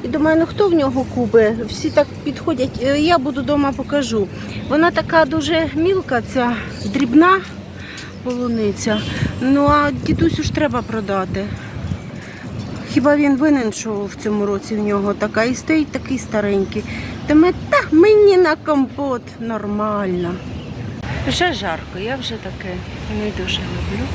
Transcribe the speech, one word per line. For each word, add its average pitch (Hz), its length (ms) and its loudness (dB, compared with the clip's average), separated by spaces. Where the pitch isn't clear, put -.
І - 40 -6
думаю, 311 320 2
ну 339 60 2
хто 403 220 0
в 339 60 4
нього 269 400 2
купить? 226 400 4
Всі - 220 -4
так 294 160 4
підходять. 269 580 -2
Е, 277 180 2
я 330 180 4
буду 262 240 -2
дома, 277 300 2
покажу. 226 560 -2
Вона 320 220 4
така 330 340 2
дуже 311 500 0
мілка, 320 480 0
ця 240 220 0
дрібна 277 560 4
полуниця. 226 760 -2
Ну, 277 260 4
а 294 240 4
дідусю 311 520 0
ж - 120 -2
треба 254 280 0
продати. 196 640 -4
Хіба 294 240 4
він 285 200 4
винен, 262 360 2
що - 180 -6
в 190 180 -8
цьому 208 240 0
році 202 300 -4
в - 20 -2
нього 202 360 0
така? 214 300 0
І 247 100 0
стоїть 311 380 0
такий - 260 -4
старенький. 202 680 -2
Та 294 80 2
ми, 339 180 8
та 587 60 4
мені 403 460 8
на 320 200 6
компот 269 680 0
нормально. 208 960 -2
Вже 339 240 0
жарко, 185 460 -6
я 233 180 -4
вже 233 180 -8
таке 185 400 -10
не 196 260 -4
дуже 190 160 -4
люблю. 190 540 -4